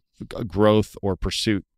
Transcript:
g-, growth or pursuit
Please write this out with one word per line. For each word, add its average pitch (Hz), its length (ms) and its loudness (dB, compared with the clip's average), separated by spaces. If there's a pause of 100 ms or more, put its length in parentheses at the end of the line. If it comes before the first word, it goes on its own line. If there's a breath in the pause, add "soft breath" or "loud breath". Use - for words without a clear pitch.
(200)
g-, - 240 -10
growth 104 580 2
or 95 140 -2
pursuit 98 480 -2 (140)